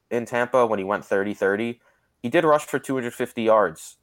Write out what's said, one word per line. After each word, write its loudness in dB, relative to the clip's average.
in -2
Tampa, 2
when -2
he -4
went -4
thirty -2
thirty, -2
he -8
did 2
rush 2
for -4
two -6
hundred -6
fifty -6
yards 2